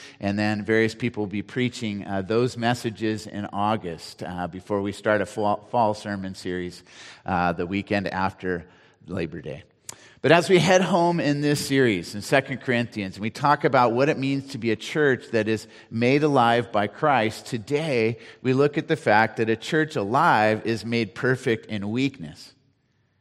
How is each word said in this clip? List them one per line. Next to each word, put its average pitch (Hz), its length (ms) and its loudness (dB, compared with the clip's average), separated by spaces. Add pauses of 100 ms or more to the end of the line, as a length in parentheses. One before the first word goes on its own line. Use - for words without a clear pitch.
(200)
and 101 180 -2
then 107 260 0
various 110 300 2
people 107 300 -6
will 104 40 -6
be 101 140 -6
preaching, 110 640 -6
uh, 98 160 -4
those 113 340 0
messages 113 680 -4
in 101 260 -10
August, 92 720 -4
uh, 90 240 -8
before 92 380 -4
we 101 80 -4
start 107 300 0
a 95 40 -2
fall, 104 460 -2
fall 107 240 2
sermon 95 400 -8
series, 90 480 -8 (420)
uh, 87 260 0
the 87 140 -4
weekend 98 440 -2
after 92 560 -4 (420)
Labor 82 340 -6
Day. 73 220 -12 (600)
But 135 80 8
as 170 180 6
we 185 80 8
head 185 240 4
home 170 380 2
in 143 220 0
this 147 260 0
series 117 480 2
in 104 60 -8
Second 135 400 0
Corinthians, 110 560 -4
and 95 40 -10
we 110 80 -4
talk 143 360 0
about 123 260 4
what 131 160 2
it 156 100 0
means 135 360 -4
to 135 40 -8
be 113 140 -2
a 107 60 0
church 143 540 0
that 110 180 0
is 110 180 -2 (240)
made 123 320 2
alive 120 480 4
by 104 160 0
Christ, 117 580 0
today 123 720 -2 (240)
we 131 120 0
look 147 240 2
at 160 100 -4
the 160 80 0
fact 110 420 4
that 110 120 0
a 110 80 2
church 156 400 -2
alive 110 640 2
is 110 220 -2
made 117 280 -2
perfect 127 520 -2
in 104 260 -8
weakness. 117 640 -6 (680)